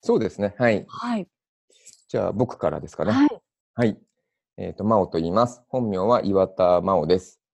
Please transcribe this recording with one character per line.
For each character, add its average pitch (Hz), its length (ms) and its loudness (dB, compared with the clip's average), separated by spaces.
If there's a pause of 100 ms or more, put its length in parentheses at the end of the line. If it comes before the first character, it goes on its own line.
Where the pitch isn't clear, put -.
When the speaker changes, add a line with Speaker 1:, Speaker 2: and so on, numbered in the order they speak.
Speaker 1:
そ 233 140 2
う - 20 2
で 104 100 -2
す - 100 -18
ね、 98 200 -2
は 120 100 4
い。 101 180 0
Speaker 2:
は 240 300 -6
い。 196 100 -8 (800)
Speaker 1:
じ 120 120 -4
ゃ 95 80 0
あ、 90 60 -2
僕 117 260 -4
か - 100 0
ら 76 100 -6
で - 80 -16
す - 80 -20
か 78 80 -4
ね。 - 80 0
Speaker 2:
は 269 140 4
い。 - 160 -2 (320)
Speaker 1:
は 240 120 0
い。 147 120 0 (600)
え 92 120 -8
ー 85 40 -12
と、 90 100 -10
真 107 160 4
央 90 80 2
と - 100 -6
言 82 120 -2
い - 20 -4
ま 113 160 2
す。 - 220 -12
本 123 200 -4
名 98 80 -4
は 104 260 2
岩 95 240 2
田 90 340 2
真 95 160 2
央 78 100 -2
で 90 100 4
す。 - 240 -10 (120)